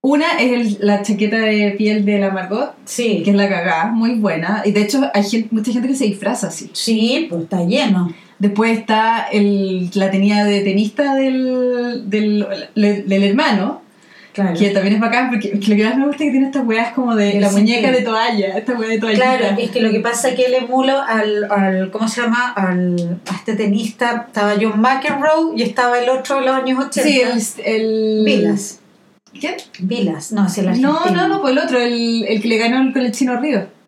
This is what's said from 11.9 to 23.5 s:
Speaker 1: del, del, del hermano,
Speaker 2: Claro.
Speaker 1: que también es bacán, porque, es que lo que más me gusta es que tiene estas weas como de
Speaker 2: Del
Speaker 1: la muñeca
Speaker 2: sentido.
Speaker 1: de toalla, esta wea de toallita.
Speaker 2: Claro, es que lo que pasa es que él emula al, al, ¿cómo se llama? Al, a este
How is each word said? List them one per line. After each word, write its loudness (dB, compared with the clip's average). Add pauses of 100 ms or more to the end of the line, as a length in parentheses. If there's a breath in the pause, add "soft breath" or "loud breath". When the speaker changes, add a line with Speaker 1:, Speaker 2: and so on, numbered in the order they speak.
Speaker 1:
del, 0 (300)
del, 2
del 2
hermano, 0 (500 loud breath)
Speaker 2:
Claro. -2
Speaker 1:
que 2
también 2
es 2
bacán, 0
porque, -2
es -2
que 0
lo 4
que 4
más 0
me 2
gusta -2
es 0
que 0
tiene 2
estas -2
weas -2
como 0
de 2
Speaker 2:
Del 0
Speaker 1:
la 2
muñeca 2
Speaker 2:
sentido. 2
Speaker 1:
de 0
toalla, -2 (120)
esta -4
wea -4
de 0
toallita. 2
Speaker 2:
Claro, 0
es -4
que -2
lo 2
que 2
pasa -2
es 0
que 2
él 2
emula 0
al, -2
al, 0
¿cómo -4
se -4
llama? 0
Al, -2 (100)
a -6
este -6